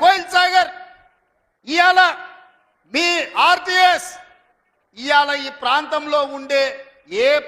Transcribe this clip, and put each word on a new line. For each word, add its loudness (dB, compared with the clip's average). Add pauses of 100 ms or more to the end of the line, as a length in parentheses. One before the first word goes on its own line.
కోయిల్ 2 (100)
సాగర్, 2 (960)
ఇవాళ 2 (920)
మీ 0 (420)
ఆర్టీఎస్, 2 (880)
ఇవాళ 2 (160)
ఈ -10 (120)
ప్రాంతంలో -2 (160)
ఉండే -2 (640)
ఏ 4 (180)